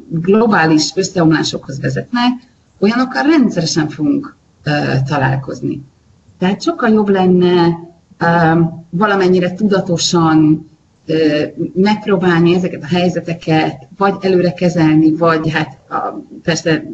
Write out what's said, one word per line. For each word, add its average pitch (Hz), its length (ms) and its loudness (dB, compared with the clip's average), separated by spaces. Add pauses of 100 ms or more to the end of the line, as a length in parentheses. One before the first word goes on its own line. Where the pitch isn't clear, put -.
globális 165 880 2
összeomlásokhoz 160 840 -2
vezetnek, 240 520 -2 (480)
olyanokkal 254 440 0
rendszeresen 196 680 0
fogunk, 143 460 -4 (280)
ö, 151 80 -4 (360)
találkozni. 135 760 -4 (540)
Tehát 190 240 -2
sokkal 330 280 -2
jobb 214 200 2
lenne, 180 680 4 (380)
ö, 170 80 -2 (640)
valamennyire 185 640 0
tudatosan, 165 1160 2 (360)
ö, 156 380 0 (300)
megpróbálni 180 840 2
ezeket 175 280 -4
a 156 120 -4
helyzeteket 165 920 -2 (100)
vagy 196 240 0
előre 175 320 0
kezelni, 160 640 2
vagy 160 360 0
hát, 156 260 -6 (120)
a, - 60 -8 (480)
persze 160 400 -2 (100)